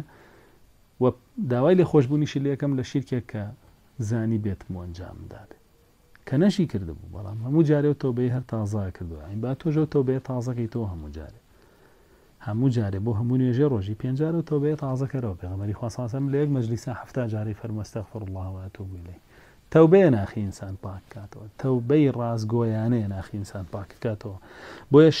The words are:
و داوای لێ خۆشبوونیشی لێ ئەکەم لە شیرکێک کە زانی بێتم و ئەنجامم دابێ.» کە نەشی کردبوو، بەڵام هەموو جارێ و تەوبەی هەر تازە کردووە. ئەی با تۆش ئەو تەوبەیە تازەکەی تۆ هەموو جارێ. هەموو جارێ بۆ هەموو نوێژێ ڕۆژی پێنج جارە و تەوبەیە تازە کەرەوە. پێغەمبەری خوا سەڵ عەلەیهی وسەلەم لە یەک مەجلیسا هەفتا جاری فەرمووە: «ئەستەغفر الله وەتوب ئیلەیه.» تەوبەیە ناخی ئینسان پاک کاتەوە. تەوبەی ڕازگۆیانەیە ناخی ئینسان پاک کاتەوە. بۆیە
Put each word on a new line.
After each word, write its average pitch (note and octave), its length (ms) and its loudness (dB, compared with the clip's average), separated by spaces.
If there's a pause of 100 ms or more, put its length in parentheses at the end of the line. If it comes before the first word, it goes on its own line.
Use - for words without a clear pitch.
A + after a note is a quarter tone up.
(1000)
و B2 40 6 (460)
داوای C3+ 280 6
لێ E3+ 120 6
خۆشبوونیشی D3 520 4
لێ C#3+ 100 0
ئەکەم C#3+ 260 -2
لە B2 120 -2
شیرکێک B2+ 400 -2
کە G#2+ 120 -4 (640)
زانی A2+ 360 0
بێتم F#2+ 300 -6
و F#2 80 -8
ئەنجامم F2 500 -14
دابێ.» - 240 -20 (680)
کە - 160 -2
نەشی F#3+ 280 4
کردبوو، E2+ 420 -8
بەڵام G2+ 320 -10
هەموو D3+ 240 4
جارێ D3 220 4
و C#3+ 100 -4
تەوبەی B2 340 0
هەر B2+ 160 -4
تازە G#2+ 320 -2 (120)
کردووە. D#2+ 320 -10
ئەی G2+ 160 -8
با B2 160 -4
تۆش D#3 200 -2
ئەو D#3 140 2
تەوبەیە C3 360 2
تازەکەی A#2+ 440 -4
تۆ A#2+ 60 -4 (120)
هەموو D#2 260 -10
جارێ. D2+ 240 -16 (1080)
هەموو A#2 280 2
جارێ G2 300 0
بۆ A#2 140 0
هەموو A#2+ 220 0
نوێژێ B2+ 320 2
ڕۆژی G#2 280 -2
پێنج C3 200 -2
جارە D#3+ 180 0
و D#3+ 100 -4
تەوبەیە D3+ 340 0
تازە C3 280 -4
کەرەوە. A#2+ 300 -4
پێغەمبەری G2 380 -6
خوا A#2+ 100 -6
سەڵ - 100 -8
عەلەیهی B2 120 -6
وسەلەم C3+ 220 -4
لە C#3 80 0
یەک D3+ 140 0
مەجلیسا A#2 360 -2 (100)
هەفتا - 220 -6 (100)
جاری G#2+ 260 -4
فەرمووە: G#2+ 240 -8
«ئەستەغفر A2 440 -10
الله F#2 280 -8
وەتوب F#2+ 400 -12
ئیلەیه.» F2 260 -16 (520)
تەوبەیە E3 440 10
ناخی G2+ 280 -4
ئینسان G2 380 -10
پاک F#2+ 200 -12 (100)
کاتەوە. G#2 320 -16 (160)
تەوبەی C3 440 4 (120)
ڕازگۆیانەیە A2+ 1000 0
ناخی F#2+ 220 -10
ئینسان G2 360 -8
پاک G2+ 160 -10 (140)
کاتەوە. G#2+ 340 -6 (540)
بۆیە D3+ 280 10